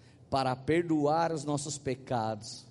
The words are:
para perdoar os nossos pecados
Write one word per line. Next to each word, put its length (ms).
para 240
perdoar 800
os 140
nossos 320
pecados 920